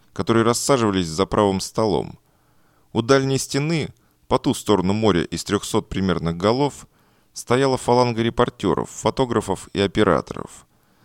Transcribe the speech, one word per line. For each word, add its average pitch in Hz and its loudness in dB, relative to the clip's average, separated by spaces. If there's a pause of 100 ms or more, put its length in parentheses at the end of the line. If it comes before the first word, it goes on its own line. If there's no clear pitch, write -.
(140)
которые 113 2
рассаживались 110 2
за 80 -2
правым 101 2
столом. 92 -4 (720)
У 110 0
дальней 135 2
стены, 143 -4 (340)
по 127 0
ту 135 0
сторону 98 0
моря 104 2
из - -6
трёхсот 101 -4
примерно 85 -2
голов, 117 -2 (460)
стояла 131 0
фаланга 123 2
репортёров, 117 -2
фотографов - -2
и - -2
операторов. - 0 (400)